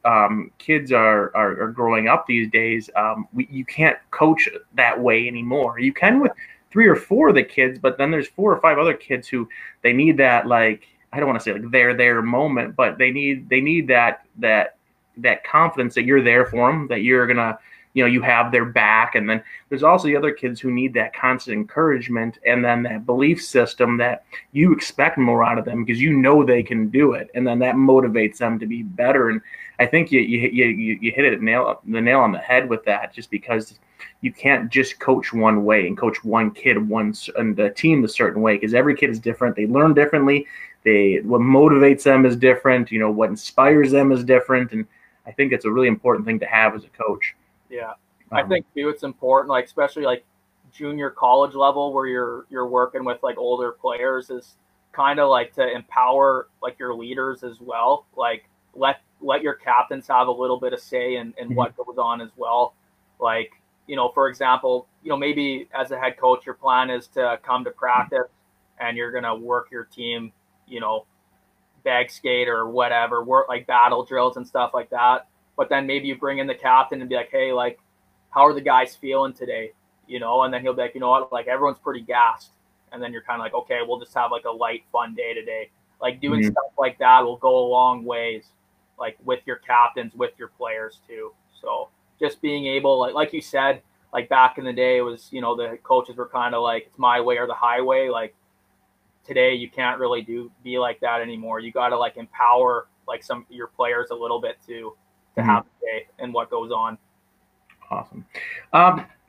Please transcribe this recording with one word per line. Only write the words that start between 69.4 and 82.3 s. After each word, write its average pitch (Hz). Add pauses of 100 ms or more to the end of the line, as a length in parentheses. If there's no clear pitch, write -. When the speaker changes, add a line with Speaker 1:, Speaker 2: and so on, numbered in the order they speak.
Speaker 2:
your 117
team, 117 (340)
you 120
know, 110 (800)
bag 123
skate 123
or 113
whatever, 117
work, 131
like, 123
battle 123
drills 127
and 123
stuff 123
like 120
that. 123 (280)
But 135
then 139
maybe 139
you 131
bring 139
in 135
the 127
captain 131
and 127
be 127
like, 117
"Hey, 131
like, 123 (520)
how 143
are 147
the 139
guys 131
feeling 135
today?" 113 (360)
You 123
know, 123
and 127
then 123
he'll 127
be 127
like, 123
"You 131
know 123
what? 131
Like, 120
everyone's 135
pretty 131
gassed." 117 (400)